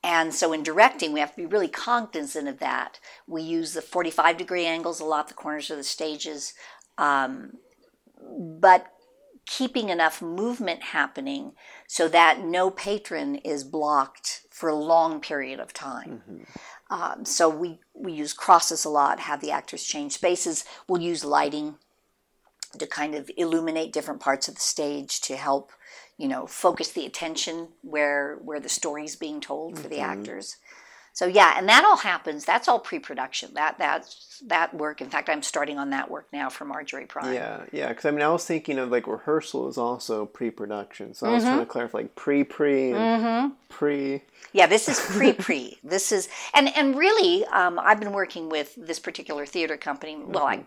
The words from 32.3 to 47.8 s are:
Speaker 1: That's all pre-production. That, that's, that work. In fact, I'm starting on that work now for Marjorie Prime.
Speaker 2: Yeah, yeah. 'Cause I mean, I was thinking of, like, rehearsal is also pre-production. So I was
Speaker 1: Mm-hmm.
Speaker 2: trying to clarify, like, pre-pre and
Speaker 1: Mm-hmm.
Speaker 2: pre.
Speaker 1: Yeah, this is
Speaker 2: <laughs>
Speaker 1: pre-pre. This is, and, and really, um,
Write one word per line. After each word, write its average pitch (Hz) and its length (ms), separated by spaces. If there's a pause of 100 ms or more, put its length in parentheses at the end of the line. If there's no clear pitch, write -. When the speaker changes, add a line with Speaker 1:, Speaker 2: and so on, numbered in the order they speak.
Speaker 1:
That's 226 220
all 240 140
pre-production. - 760
That, 151 240
that's, - 720
that 165 260
work. 151 260
In 135 80
fact, 147 220
I'm 147 140
starting 147 340
on 139 120
that 139 200
work - 220
now 139 180
for - 140
Marjorie 139 420
Prime. 147 260
Speaker 2:
Yeah, - 280 (100)
yeah. 139 240
'Cause - 100
I 151 60
mean, 147 120
I 147 80
was 170 140
thinking 151 360
of, 127 100
like, 120 160
rehearsal 135 640
is 127 100
also 120 480
pre-production. 104 880
So - 140
I - 20
was 233 140
Speaker 1:
Mm-hmm. 254 80
Speaker 2:
trying 233 140
to - 40
clarify, - 280
like, - 180
pre-pre 139 800
and 226 300
Speaker 1:
Mm-hmm. 240 300 (140)
Speaker 2:
pre. 139 540 (300)
Speaker 1:
Yeah, 185 140
this 214 220
is 180 120
Speaker 2:
<laughs> 190 160
Speaker 1:
pre-pre. 190 680
This 180 260
is, 190 180 (240)
and, 277 240
and 277 220
really, 392 480
um, 180 340